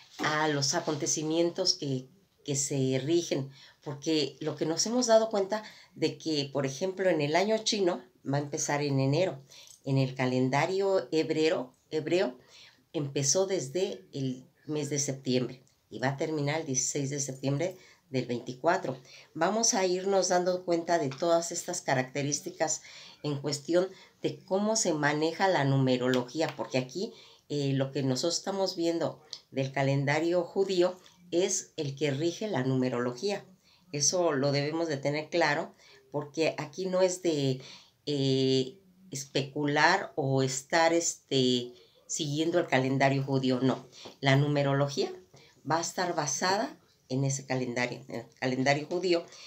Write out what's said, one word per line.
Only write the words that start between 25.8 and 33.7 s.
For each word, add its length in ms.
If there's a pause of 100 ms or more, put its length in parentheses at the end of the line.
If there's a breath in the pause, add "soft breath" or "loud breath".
porque 220
aquí, 380 (340 loud breath)
eh, 240
lo 200
que 100
nosotros 340
estamos 400
viendo 460 (280 loud breath)
del 220
calendario 720
judío 560 (300 loud breath)
es 480
el 180
que 140
rige 360
la 160
numerología. 840 (440 soft breath)